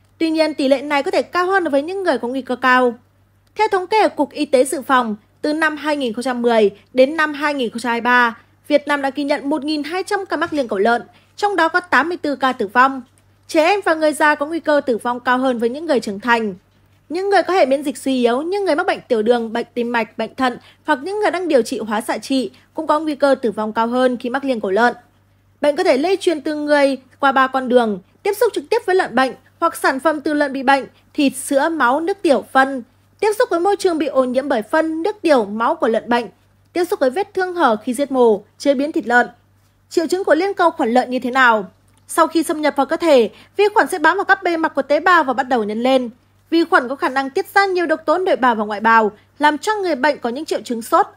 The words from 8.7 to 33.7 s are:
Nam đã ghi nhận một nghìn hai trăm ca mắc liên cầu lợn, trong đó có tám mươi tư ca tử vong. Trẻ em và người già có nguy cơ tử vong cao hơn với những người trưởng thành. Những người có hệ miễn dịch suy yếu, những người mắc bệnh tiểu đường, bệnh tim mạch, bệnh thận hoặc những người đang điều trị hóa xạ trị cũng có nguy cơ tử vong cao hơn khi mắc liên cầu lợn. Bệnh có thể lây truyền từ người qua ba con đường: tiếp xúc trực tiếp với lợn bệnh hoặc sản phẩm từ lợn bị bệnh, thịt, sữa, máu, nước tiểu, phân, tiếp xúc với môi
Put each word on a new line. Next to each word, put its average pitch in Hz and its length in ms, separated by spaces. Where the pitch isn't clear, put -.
Nam 285 140
đã 269 80
ghi 285 140
nhận 277 260
một 294 140
nghìn 302 180
hai 349 200
trăm 392 240
ca 339 100
mắc 330 160
liên 277 160
cầu 214 100
lợn, 233 240
trong 403 200
đó 330 120
có 359 120
tám 330 280
mươi 349 140
tư 285 140
ca 262 160
tử 247 140
vong. 262 360
Trẻ 311 160
em 392 200
và 339 100
người 311 180
già 302 220
có 285 120
nguy 330 140
cơ 294 260
tử 240 100
vong 240 240
cao 254 180
hơn 254 200
với 233 100
những 294 180
người 269 140
trưởng 202 200
thành. 226 340
Những 381 220
người 370 120
có 349 120
hệ 349 120
miễn 277 160
dịch 269 160
suy 262 220
yếu, 240 220
những 392 220
người 320 100
mắc 359 120
bệnh 294 220
tiểu 220 140
đường, 233 300
bệnh 233 220
tim 240 180
mạch, 226 260
bệnh 226 160
thận 254 240
hoặc 302 160
những 392 180
người 381 100
đang 349 180
điều 269 140
trị 240 160
hóa 214 220
xạ 262 180
trị 262 320
cũng 320 120
có 302 140
nguy 311 140
cơ 277 280
tử 220 80
vong 214 220
cao 226 140
hơn 254 300
khi 240 140
mắc 269 140
liên 254 160
cầu 202 100
lợn. 233 240
Bệnh 294 160
có 359 80
thể 294 140
lây 349 180
truyền 320 240
từ 302 160
người 285 420
qua 269 120
ba 262 140
con 262 220
đường: 226 320
tiếp 403 120
xúc 466 180
trực 285 180
tiếp 440 160
với 370 100
lợn 262 180
bệnh 254 180
hoặc 330 160
sản 285 240
phẩm 311 200
từ 302 140
lợn 294 180
bị 269 100
bệnh, 262 240
thịt, 269 220
sữa, 285 320
máu, 285 320
nước 392 220
tiểu, 262 300
phân, 262 300
tiếp 415 180
xúc 494 120
với 339 100
môi 392 160